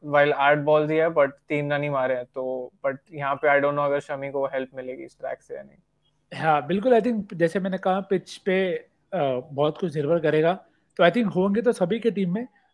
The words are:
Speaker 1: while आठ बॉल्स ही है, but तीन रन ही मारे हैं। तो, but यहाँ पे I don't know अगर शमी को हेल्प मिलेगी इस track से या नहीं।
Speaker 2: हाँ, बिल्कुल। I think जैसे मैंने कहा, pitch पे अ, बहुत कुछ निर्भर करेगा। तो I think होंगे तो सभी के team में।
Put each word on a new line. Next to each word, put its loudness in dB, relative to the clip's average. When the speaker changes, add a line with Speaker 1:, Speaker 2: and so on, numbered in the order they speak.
Speaker 1:
while 6
आठ 4
बॉल्स 2
ही 2
है, 4
but 2
तीन -2
रन 0
ही -4
मारे 0
हैं। -6
तो, -8
but -4
यहाँ -4
पे 0
I 6
don't 2
know -2
अगर 0
शमी -8
को -4
हेल्प -6
मिलेगी -12
इस -20
track -10
से -16
या -14
नहीं। -20
Speaker 2:
हाँ, 0
बिल्कुल। 2
I 2
think -4
जैसे 0
मैंने -4
कहा, -2
pitch -6
पे -2
अ, 0
बहुत 0
कुछ -4
निर्भर 0
करेगा। 2
तो 4
I 8
think 0
होंगे 2
तो 2
सभी 0
के 0
team -2
में। -6